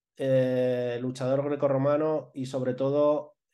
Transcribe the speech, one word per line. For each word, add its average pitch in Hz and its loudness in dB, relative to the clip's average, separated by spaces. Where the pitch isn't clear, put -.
eh, 127 0
luchador 131 -2
grecorromano 143 0
y 131 -8
sobre 127 -4
todo, 147 0